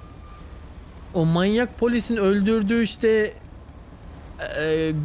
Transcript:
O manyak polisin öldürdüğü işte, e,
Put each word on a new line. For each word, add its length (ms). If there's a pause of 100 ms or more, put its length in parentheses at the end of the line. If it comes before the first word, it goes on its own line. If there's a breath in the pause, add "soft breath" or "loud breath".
(1120)
O 120
manyak 540
polisin 380
öldürdüğü 680
işte, 500 (1300)
e, 320 (140)